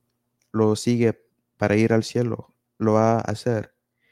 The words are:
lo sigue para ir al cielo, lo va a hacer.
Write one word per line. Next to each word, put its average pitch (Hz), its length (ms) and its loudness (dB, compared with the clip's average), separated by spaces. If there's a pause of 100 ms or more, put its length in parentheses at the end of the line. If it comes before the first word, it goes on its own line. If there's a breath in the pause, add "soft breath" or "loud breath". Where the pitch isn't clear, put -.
(520)
lo 107 240 2
sigue 117 460 0 (360)
para 104 200 0
ir 113 160 2
al 113 100 2
cielo, 120 500 -6 (240)
lo 110 160 0
va 113 240 4
a 110 40 -4
hacer. 110 540 -6 (360)